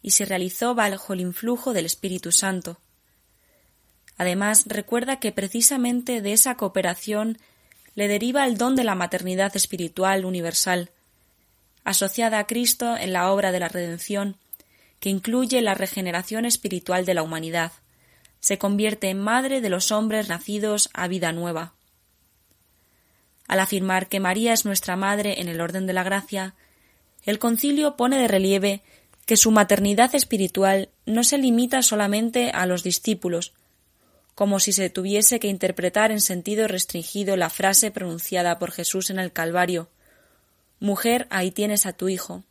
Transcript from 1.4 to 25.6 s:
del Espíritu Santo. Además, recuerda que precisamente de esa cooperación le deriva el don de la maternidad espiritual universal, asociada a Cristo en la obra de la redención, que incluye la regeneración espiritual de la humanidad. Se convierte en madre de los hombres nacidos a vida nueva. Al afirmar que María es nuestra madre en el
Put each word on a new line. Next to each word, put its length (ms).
del 100
Espíritu 480
Santo. 460
Además, 500
recuerda 540
que 100
precisamente 920
de 100
esa 220
cooperación 800
le 140
deriva 380
el 100
don 200
de 80
la 100
maternidad 640
espiritual 680
universal, 680
asociada 540
a 80
Cristo 500
en 160
la 180
obra 220
de 80
la 80
redención, 680
que 100
incluye 500
la 140
regeneración 720
espiritual 580
de 80
la 100
humanidad. 500
Se 200
convierte 500
en 100
madre 420
de 100
los 200
hombres 380
nacidos 640
a 160
vida 240
nueva. 420
Al 100
afirmar 500
que 120
María 320
es 120
nuestra 300
madre 460
en 80
el 120